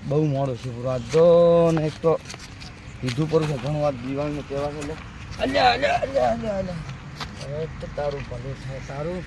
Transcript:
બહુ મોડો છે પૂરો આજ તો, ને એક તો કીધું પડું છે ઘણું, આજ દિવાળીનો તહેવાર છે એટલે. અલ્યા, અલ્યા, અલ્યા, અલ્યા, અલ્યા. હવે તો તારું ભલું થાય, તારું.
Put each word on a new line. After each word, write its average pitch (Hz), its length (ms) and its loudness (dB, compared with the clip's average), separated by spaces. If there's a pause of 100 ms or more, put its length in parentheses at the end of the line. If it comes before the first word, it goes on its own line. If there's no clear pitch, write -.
બહુ 147 220 2
મોડો 139 300 0
છે 127 140 -8
પૂરો 120 200 -6
આજ 127 120 -2 (100)
તો, 170 600 8
ને 160 140 2
એક 151 160 -2
તો 165 180 4 (800)
કીધું 127 300 0
પડું 156 160 4
છે 151 100 -2
ઘણું, 147 300 0
આજ 143 80 0
દિવાળીનો 139 460 -4
તહેવાર 139 300 -4
છે 147 80 -8
એટલે. 147 140 -6 (480)
અલ્યા, 262 300 4
અલ્યા, 269 220 2
અલ્યા, 247 360 2
અલ્યા, 226 280 -2
અલ્યા. 185 180 -4 (720)
હવે 147 200 -6 (160)
તો - 140 -10
તારું 143 340 -4
ભલું 127 380 -8
થાય, 131 200 -8
તારું. 156 400 -6